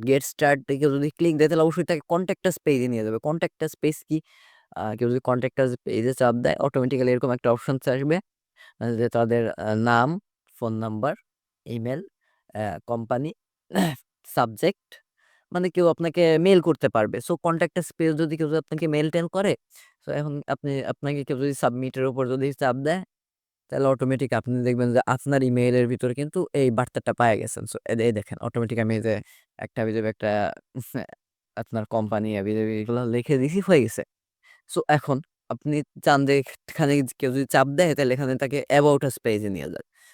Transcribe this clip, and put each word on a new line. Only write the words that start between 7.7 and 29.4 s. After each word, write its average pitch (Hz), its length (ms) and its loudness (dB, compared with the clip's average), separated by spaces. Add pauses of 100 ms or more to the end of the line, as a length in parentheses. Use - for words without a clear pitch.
আসবে, 139 300 0 (640)
আ, 113 100 -6
যে 117 180 0
তাদের, 117 420 2
আ, 107 260 -4
নাম, 117 320 4 (480)
ফোন 113 160 -4
নাম্বার, 110 420 -4 (520)
ইমেইল, 120 340 -6 (540)
আ, 104 60 -8 (260)
কোম্পানি, 120 440 -4 (400)
<coughs> 175 360 -2 (220)
সাবজেক্ট, 123 600 -2 (640)
মানে 180 180 0
কেউ 175 180 4
আপনাকে 165 340 2 (160)
মেইল 185 220 6
করতে 151 280 2
পারবে। 107 300 0
So, 127 180 -6
contact 165 380 -2
us 175 220 -4
পেজ 160 220 2
যদি 160 180 -2
কেউ 156 120 -2
যদি 156 80 0
আপনাকে 160 320 -4
মেইল 151 220 0
টেল 170 160 0
করে, 190 260 0 (460)
so - 140 -14
এখন 147 220 -4 (120)
আপনি, 139 260 -4 (120)
আপনাকে 143 400 -4
কেউ 131 140 -4
যদি 139 160 -2
সাবমিটের 131 500 -2
উপর 131 240 -2
যদি 135 240 -2
চাপ 127 240 0
দেয়, 151 240 -2 (720)
তাহলে 135 140 0
অটোমেটিক 131 460 0
আপনি 120 220 0 (100)
দেখবেন 123 280 2
যে 120 140 4
আপনার 139 360 0
ইমেইলের 123 440 4
ভিতরে 123 280 -2
কিন্তু 151 240 -6 (140)
এই 139 180 2
বার্তাটা 120 440 -2
পায়ে 113 240 4
গেছেন। - 260 -8
So, - 200 -10
এই 117 120 -2
দে-, 113 80 2
এই 120 80 4
দেখেন 104 280 -6
অটোমেটিক 117 380 -4
আমি 110 160 0
এই 107 80 -2
যে 110 120 0 (440)